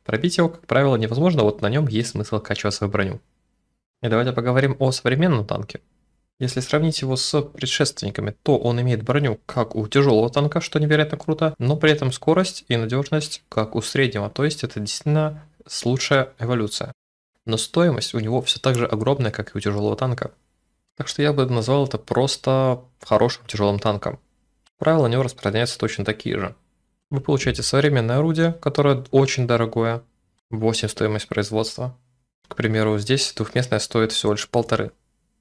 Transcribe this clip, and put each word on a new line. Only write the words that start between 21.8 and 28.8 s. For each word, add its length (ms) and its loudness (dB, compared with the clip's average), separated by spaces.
это 100 -6
просто 840 0
хорошим 460 2
тяжелым 320 0
танком. 400 -2
Правила 300 4
на 60 0
него 100 2
распространяются 560 -2
точно 260 -4
такие 340 -4
же. 160 -6
Вы 120 -4
получаете 420 0
современное 560 2
орудие, 340 2
которое 560 0